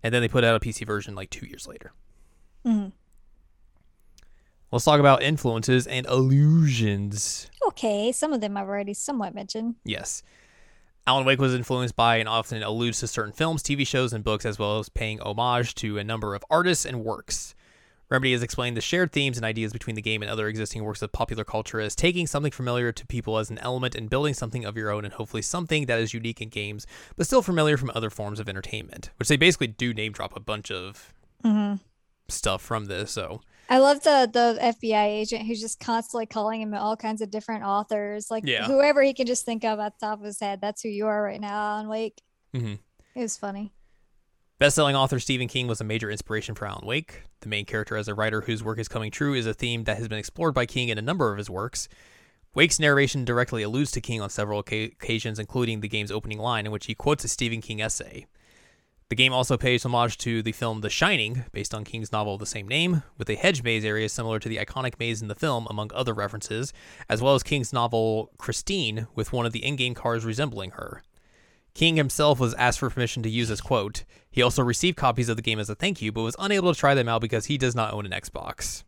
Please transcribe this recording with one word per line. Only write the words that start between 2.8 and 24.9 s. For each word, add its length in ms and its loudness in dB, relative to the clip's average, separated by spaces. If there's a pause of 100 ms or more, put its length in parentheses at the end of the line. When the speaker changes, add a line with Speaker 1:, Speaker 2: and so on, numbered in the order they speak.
Speaker 1:
Let's 140 2
talk 160 8
about 240 10
influences 640 4
and 180 -4
allusions. 1400 4 (160)
Speaker 2:
Okay, 460 0
some 200 0
of 80 0
them 160 -4
I've 120 -4
already 260 -4
somewhat 400 -4
mentioned. 500 -6
Speaker 1:
Yes. 380 -6 (840)
Alan 180 4
Wake 160 4
was 140 4
influenced 420 -2
by 220 6
and 100 0
often 340 -2
alludes 380 -2
to 60 -4
certain 260 -4
films, 300 0
T 120 0
V 100 0
shows, 280 0
and 100 -4
books, 220 0
as 140 -4
well 200 0
as 120 -6
paying 320 -6
homage 540 0
to 200 -4
a 80 -4
number 300 -4
of 160 -8
artists 340 4
and 180 -6
works. 520 -8 (560)
Remedy 220 4
has 100 2
explained 320 -4
the 60 -2
shared 320 2
themes 240 0
and 80 -4
ideas 260 -2
between 240 -6
the 60 -4
game 220 -2
and 80 -6
other 180 -2
existing 340 -4
works 200 -6
of 100 -6
popular 320 -4
culture 340 -6
as 160 -4
taking 320 2
something 240 -2
familiar 400 0
to 160 -10
people 300 -2
as 140 -2
an 80 -10
element 360 -2
and 140 -8
building 240 2
something 320 -4
of 140 -6
your 120 -2